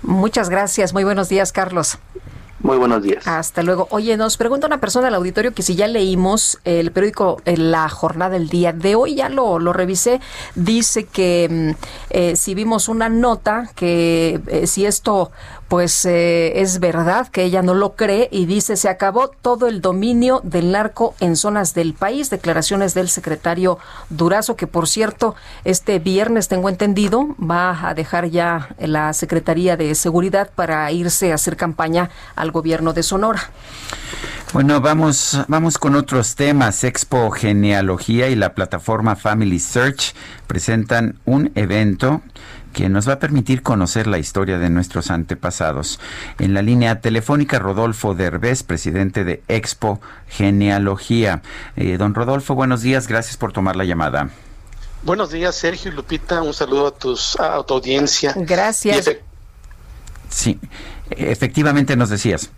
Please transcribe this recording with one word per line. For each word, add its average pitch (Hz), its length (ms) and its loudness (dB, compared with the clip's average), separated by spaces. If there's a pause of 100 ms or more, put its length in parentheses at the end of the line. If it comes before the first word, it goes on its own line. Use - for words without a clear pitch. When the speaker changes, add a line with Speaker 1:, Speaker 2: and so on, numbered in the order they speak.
Speaker 1:
Muchas 190 480 0
gracias. 196 420 0
Muy 196 120 0
buenos 196 240 0
días, 190 240 2
Carlos. 180 460 -2 (640)
Speaker 2:
Muy 135 180 2
buenos 120 240 4
días. 101 240 0
Speaker 1:
Hasta 165 360 -2
luego. 180 280 0
Oye, 214 260 0
nos 220 220 0
pregunta 277 280 0
una 294 140 0
persona 247 280 0
al 226 80 2
auditorio 185 360 0
que 196 100 -6
si 180 120 0
ya 202 120 2
leímos 190 760 2
el 170 280 2
periódico, 196 520 0
eh, 175 140 2
La 160 320 2
Jornada 165 400 -2
del 175 180 -2
Día 175 240 2
de 170 220 0
hoy. 269 220 2
Ya 269 120 -2
lo, 247 300 0
lo 175 160 0
revisé. 190 480 0 (320)
Dice 220 500 2
que, 170 720 2
mm, - 80 -12 (240)
eh, 175 280 2
si 190 180 -2
vimos 214 340 0
una 226 220 0
nota 226 640 2
que, 170 720 2
eh, 165 200 0
si 190 200 0
esto, 202 440 0 (380)
pues, 175 380 2
eh, 170 560 2
es 185 180 0
verdad, 170 480 2
que - 140 -2
ella 185 180 2
no 180 140 4
lo 196 220 0
cree, 220 340 2
y 185 160 0
dice, 202 300 0
"Se 196 120 0
acabó 196 400 2
todo 247 380 0
el 214 160 -2
dominio 233 600 2
del 175 300 0
narco 214 480 0
en 170 160 2
zonas 202 380 0
del 165 180 0
país". 254 380 -4
Declaraciones 185 640 0
del 185 160 0
secretario 175 680 0 (300)
Durazo, 175 480 2
que, 175 100 -4
por 170 220 0
cierto, 214 460 0 (300)
este 185 340 0
viernes, 196 500 2
tengo 190 220 0
entendido, 208 560 2 (120)
va 175 500 0
a 165 40 -2
dejar 170 380 -2
ya 170 380 0 (100)
la 156 340 0
Secretaría 165 640 0
de 156 180 -2
Seguridad 185 600 0
para 156 380 -2
irse 175 400 0
a - 20 2
hacer 156 220 -2
campaña 170 540 0 (260)
al 160 180 -4
gobierno 160 380 0
de 165 100 0
Sonora. 202 480 0 (1040)
Speaker 3:
Bueno, 143 280 4
vamos, 151 680 2
vamos 160 280 2
con 143 200 2
otros 135 400 0
temas. 143 480 2
Expo 120 480 0
Genealogía 104 960 2
y 131 80 2
la 95 180 0
plataforma 107 600 0
Family 107 420 0
Search 127 560 0 (320)
presentan 113 800 0
un 139 320 2
evento 104 640 2 (520)
que 95 160 0
nos 101 200 2
va 139 60 2
a - 40 -4
permitir 135 440 0
conocer 107 440 0
la 101 120 2
historia 92 400 -2
de 87 120 2
nuestros 87 400 0
antepasados. 82 880 -2 (400)
En 95 160 2
la 101 80 0
línea 113 380 2
telefónica, 135 580 0
Rodolfo 104 560 0
Derbez, 92 480 -2
presidente 92 640 -2
de 87 240 -4
Expo 107 520 -2 (280)
Genealogía. 101 1120 2 (320)
Eh, 92 240 0
don 101 160 0
Rodolfo, 131 400 0
buenos 127 280 0
días, 123 260 0
gracias 113 280 -2
por 107 160 -4
tomar 95 220 0
la 95 100 -2
llamada. 73 460 0 (720)
Speaker 4:
Buenos 185 280 -2
días, 170 260 -2
Sergio 175 340 -4
y 160 40 -10
Lupita, 156 460 -4
un 151 140 -2
saludo 143 340 0
a - 40 0
tus, - 480 -4
a 156 240 0
tu 139 100 -2
audiencia. 139 600 0
Speaker 1:
Gracias. 196 600 0
Speaker 4:
Y 175 140 2
efe- 147 100 -6 (1080)
Speaker 3:
Sí, - 280 -2 (520)
efectivamente 143 840 2
nos 120 160 4
decías. 104 480 0